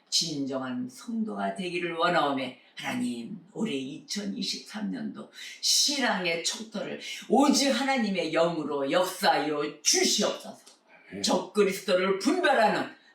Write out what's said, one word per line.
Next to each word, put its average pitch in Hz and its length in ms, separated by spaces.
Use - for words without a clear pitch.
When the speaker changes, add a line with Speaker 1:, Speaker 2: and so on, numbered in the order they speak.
Speaker 1:
진정한 127 800
성도가 202 640
되기를 175 400
원하오매, 147 640
하나님, 123 640
올해 147 220
이천이십삼 - 1160
년도 - 400
신앙의 190 840
척도를 156 580
오직 277 400
하나님의 220 640
영으로 151 580
역사하여 156 920
주시옵소서. - 760
Speaker 2:
아멘. 190 120
Speaker 1:
적그리스도를 190 960
분별하는 220 720